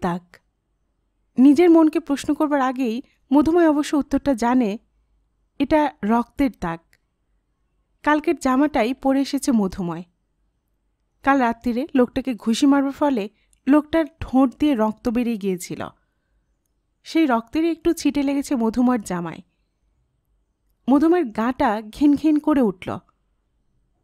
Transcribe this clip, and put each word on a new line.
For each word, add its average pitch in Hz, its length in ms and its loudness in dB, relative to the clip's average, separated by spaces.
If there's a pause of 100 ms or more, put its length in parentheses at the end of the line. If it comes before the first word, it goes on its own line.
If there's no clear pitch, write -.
দাগ? 180 220 -4 (1160)
নিজের 294 320 6
মনকে 320 300 4
প্রশ্ন 285 340 -4
করবার 285 260 -2
আগেই 254 420 -4 (300)
মধুময় 320 380 4
অবশ্য 285 240 -2
উত্তরটা 269 400 -2
জানে, 233 440 -2 (800)
এটা 294 340 0 (120)
রক্তের 233 460 -2 (100)
দাগ। 165 200 -8 (1200)
কালকের 302 360 0
জামাটাই 262 560 0
পরে 269 260 0
এসেছে 277 320 -4
মধুময়। 180 520 -2 (1200)
কাল 277 160 2
রাত্রিরে 240 560 -4
লোকটাকে 254 400 0
ঘুষি 226 320 -2
মারবার 277 260 2
ফলে 262 360 -2 (400)
লোকটার 302 360 2 (160)
ঠোঁট 262 380 0
দিয়ে 294 160 0
রক্ত 214 340 -4
বেরিয়ে 233 280 -2
গিয়েছিল। 180 520 -8 (1160)
সেই 320 220 0
রক্তেরই 269 440 -2
একটু 330 220 -2
ছিটে 285 300 -2
লেগেছে 277 320 -4
মধুময়ের 233 480 0
জামায়। 170 400 -8 (1500)
মধুময়ের 320 340 2
গাটা 226 580 -2
ঘিন 285 320 0
ঘিন 302 240 0
করে 294 240 0
উঠল। 202 360 -4 (1040)